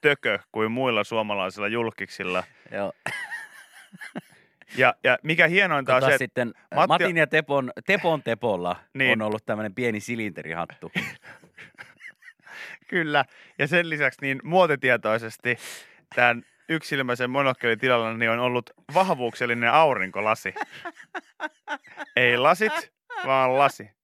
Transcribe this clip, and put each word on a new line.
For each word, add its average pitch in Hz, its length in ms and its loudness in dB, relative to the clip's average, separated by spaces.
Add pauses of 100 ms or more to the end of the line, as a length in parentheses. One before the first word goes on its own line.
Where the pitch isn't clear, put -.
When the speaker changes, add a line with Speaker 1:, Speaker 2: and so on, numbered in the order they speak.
Speaker 1:
tökö 127 380 0 (120)
kuin 110 200 -2
muilla 120 320 0
suomalaisilla 104 640 -4
julkiksilla. 101 760 -4 (280)
Speaker 2:
Joo. 101 220 -6 (1800)
Speaker 1:
Ja, 127 260 4
ja 127 200 4
mikä 165 240 0
hienointa 160 440 2
Speaker 2:
Kun 127 40 4
Speaker 1:
on 127 60 4
Speaker 2:
taas 135 100 4
Speaker 1:
se, 139 40 4
että 131 80 0
Speaker 2:
sitten 120 300 -4 (220)
Speaker 1:
Matti 160 120 4 (160)
Speaker 2:
Matin 170 140 0
ja 156 100 4
Tepon, 143 440 0 (140)
Tepon 170 380 0
Tepolla 98 520 -2 (180)
Speaker 1:
Niin. 127 280 2
Speaker 2:
on 107 60 -2
ollut 107 180 -4
tämmönen 107 300 -4
pieni 120 240 -2
silinterihattu. 85 920 -8 (1040)
Speaker 1:
<laughs> - 920 -20
Kyllä. 147 380 0 (340)
Ja 139 80 0
sen 170 220 2
lisäksi 147 320 0
niin 139 220 -4
muotitietoisesti 123 1120 2 (580)
tän 120 280 2 (260)
yksilmäisen 131 600 -2
monokkelin 127 500 0
tilalla 117 340 2
niin 113 180 0
on 117 80 0
ollut 123 300 -2 (240)
vahvuuksellinen 123 760 0
aurinkolasi. 107 840 2 (1600)
Ei 120 220 4
lasit, 202 560 2 (320)
vaan 131 320 2
lasi. 139 340 0 (120)